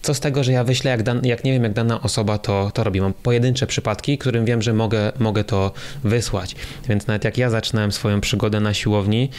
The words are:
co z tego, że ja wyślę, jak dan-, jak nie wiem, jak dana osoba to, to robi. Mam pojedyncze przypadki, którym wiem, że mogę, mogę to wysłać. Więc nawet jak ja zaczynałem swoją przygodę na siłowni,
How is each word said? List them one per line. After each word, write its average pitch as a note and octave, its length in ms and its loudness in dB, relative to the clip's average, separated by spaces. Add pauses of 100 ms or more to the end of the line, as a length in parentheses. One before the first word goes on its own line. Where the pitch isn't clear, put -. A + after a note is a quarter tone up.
co D3 80 2
z - 60 -4
tego, C#3 240 0
że B2+ 80 2
ja B2 120 2
wyślę, B2+ 260 2
jak A2+ 120 0
dan-, A#2+ 240 0
jak A#2 180 0
nie C3+ 80 2
wiem, B2 100 2
jak A2 100 0
dana A2+ 300 0
osoba G#2 360 0
to, G2+ 360 0
to A2+ 100 0
robi. F#2+ 160 0
Mam G2 120 0
pojedyncze B2 540 0
przypadki, - 520 -2
którym A#2 260 0
wiem, A#2 180 2
że A#2 100 0
mogę, A2 460 2
mogę G#2+ 260 0
to G2 280 0 (320)
wysłać. G#2 520 0 (320)
Więc G#2 180 0
nawet G#2+ 180 -2
jak A2+ 140 -2
ja B2 120 2
zaczynałem G#2+ 420 0
swoją G2+ 280 0
przygodę G#2 400 0
na G#2+ 140 0
siłowni, G#2+ 640 2